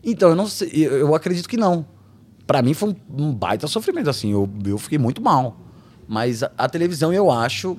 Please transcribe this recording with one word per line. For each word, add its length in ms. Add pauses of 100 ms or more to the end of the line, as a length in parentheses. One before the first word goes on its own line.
Então, 280
eu 60
não 100
sei, 280
eu, 240
eu 160
acredito 340
que 80
não. 300 (600)
Pra 160
mim 120
foi 160
um, 360
um 80
baita 320
sofrimento, 440
assim. 220
Eu, 160 (180)
eu 120
fiquei 200
muito 240
mal. 360 (480)
Mas 360
a, 160
a 100
televisão, 440
eu 180
acho 480